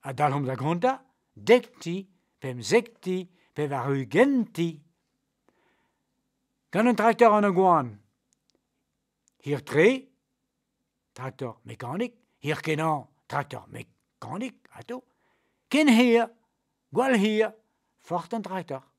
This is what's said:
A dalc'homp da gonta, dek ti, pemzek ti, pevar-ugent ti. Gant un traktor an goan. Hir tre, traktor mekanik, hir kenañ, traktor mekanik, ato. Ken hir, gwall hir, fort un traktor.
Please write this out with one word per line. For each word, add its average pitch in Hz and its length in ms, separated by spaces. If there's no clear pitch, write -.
A 139 80
dalc'homp 143 320
da 127 100
gonta, 170 380
dek 226 480
ti, 180 220
pemzek 131 640
ti, 185 220
pevar-ugent 143 960
ti. 170 160
Gant 226 200
un 220 40
traktor 220 380
an 208 220
goan. 170 340
Hir 139 240
tre, 165 240
traktor 127 500
mekanik, 139 480
hir 147 180
kenañ, 156 460
traktor - 440
mekanik, - 880
ato. 254 260
Ken 302 180
hir, 233 400
gwall 247 240
hir, 214 380
fort 170 360
un 220 100
traktor. 170 400